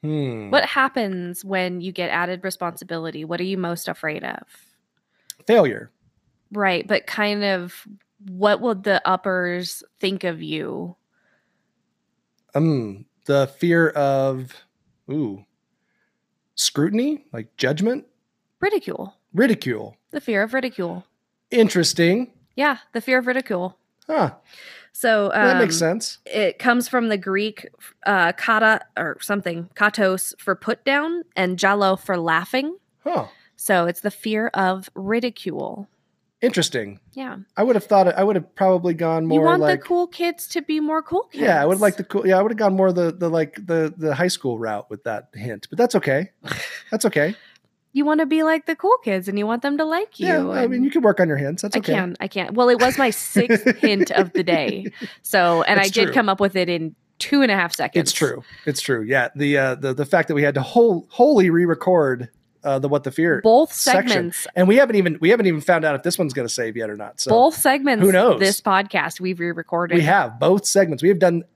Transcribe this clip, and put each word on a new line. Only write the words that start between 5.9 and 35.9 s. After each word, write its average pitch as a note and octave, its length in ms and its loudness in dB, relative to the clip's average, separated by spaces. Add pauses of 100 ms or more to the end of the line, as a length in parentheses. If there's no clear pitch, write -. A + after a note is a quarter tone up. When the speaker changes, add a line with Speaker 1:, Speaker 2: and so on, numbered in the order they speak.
Speaker 2:
Right, G3 360 -2
but G#3 200 -2
kind G#3 380 -4
of F3+ 420 -6 (420)
what G3+ 320 2
will A#3 140 -2
the F#3+ 340 0
uppers F3+ 760 -4 (180)
think F#3+ 240 -4
of E3 180 -6
you? D3+ 540 -8 (1600)
Speaker 1:
Um, B2 520 -2 (200)
the C#3 200 2 (120)
fear E3+ 320 2
of, C3+ 600 -2 (580)
ooh, A2 340 -6 (1080)
scrutiny, A3+ 800 -2
like A2+ 240 -14
judgment? F3+ 480 -2 (560)
Speaker 2:
Ridicule. - 560 -6 (160)
Speaker 1:
Ridicule. B2+ 640 -2 (140)
Speaker 2:
The D4 100 -8
fear G#3 220 -2
of A3 100 -4
ridicule. F#3+ 520 -6 (460)
Speaker 1:
Interesting. F#3 840 2 (240)
Speaker 2:
Yeah, C4+ 220 0 (140)
the A#3 80 -4
fear B3+ 180 0
of B3 80 -2
ridicule. A3 520 -4 (280)
Speaker 1:
Huh. C#4+ 280 0 (580)
Speaker 2:
So, G#3+ 380 0
Speaker 1:
That G3+ 280 2
makes E3 180 2
Speaker 2:
um, - 20 -2
Speaker 1:
sense. E3+ 480 -4
Speaker 2:
it G3+ 320 -2
comes A#3+ 300 0
from A#3 200 -2
the G#3 80 0
Greek, G3+ 500 -6 (400)
uh, F#3 260 2
kata A3 500 2 (140)
or E3 240 -6
something, F3+ 540 -6
katos G3+ 640 0
for F#3+ 160 -2
put - 300 -6
down D#4 380 -2 (120)
and F#3 240 -2
giallo G3 380 2
for F#3 220 -6
laughing. F#3+ 580 -2 (260)
Speaker 1:
Huh. E4+ 240 -4 (300)
Speaker 2:
So F3+ 300 0
it's F3 140 -4
the G#3 100 -4
fear G#3+ 380 -4
of F#3+ 460 -2
ridicule. G3+ 920 -6 (540)